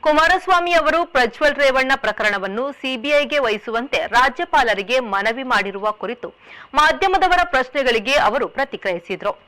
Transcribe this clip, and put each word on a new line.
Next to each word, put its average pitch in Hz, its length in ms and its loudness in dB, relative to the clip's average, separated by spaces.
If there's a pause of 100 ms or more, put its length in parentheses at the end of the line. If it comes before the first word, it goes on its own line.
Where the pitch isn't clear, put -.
ಕುಮಾರಸ್ವಾಮಿ 349 720 2
ಅವರು 311 320 2
ಪ್ರಜ್ವಲ್ 277 500 0
ರೇವಣ್ಣ 262 400 2
ಪ್ರಕರಣವನ್ನು 214 760 -4
ಸಿ 262 260 -8
ಬಿ 240 120 -6
ಐಗೆ 294 300 2
ವಹಿಸುವಂತೆ 233 680 -2
ರಾಜ್ಯಪಾಲರಿಗೆ 247 920 0
ಮನವಿ 226 440 -4
ಮಾಡಿರುವ 202 480 -2
ಕುರಿತು 208 420 -10 (400)
ಮಾಧ್ಯಮದವರ 359 720 2
ಪ್ರಶ್ನೆಗಳಿಗೆ 254 680 0
ಅವರು 233 340 0
ಪ್ರತಿಕ್ರಿಯಿಸಿದರು. 190 840 -6 (160)